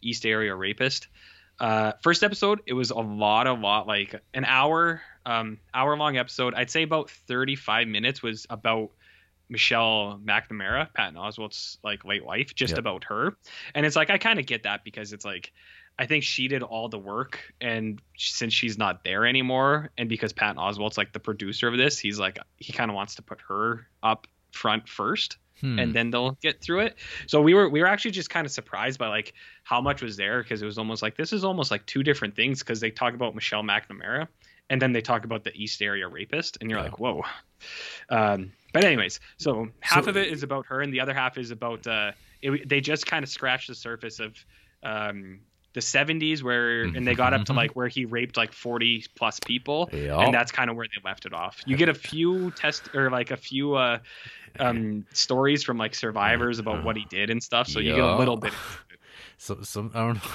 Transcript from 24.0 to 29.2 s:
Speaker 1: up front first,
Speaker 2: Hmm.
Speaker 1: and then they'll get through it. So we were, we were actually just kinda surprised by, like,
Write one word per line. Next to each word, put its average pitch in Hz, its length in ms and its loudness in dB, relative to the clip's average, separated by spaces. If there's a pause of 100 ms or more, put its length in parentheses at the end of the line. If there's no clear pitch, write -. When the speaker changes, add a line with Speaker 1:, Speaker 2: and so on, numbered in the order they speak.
Speaker 1:
up 113 240 0 (260)
front 110 360 0
first, - 500 -2 (220)
Speaker 2:
Hmm. 127 180 -2
Speaker 1:
and 120 160 0
then 117 160 2
they'll 123 320 0
get 156 200 -2
through 175 180 -2
it. 220 180 -2 (300)
So 151 140 6
we 156 120 10
were, 202 160 10
we 151 120 4
were 175 60 6
actually 202 240 2
just 185 180 -4
kinda 160 200 -2
surprised 127 500 -4
by, 117 100 0
like, 107 240 -2 (300)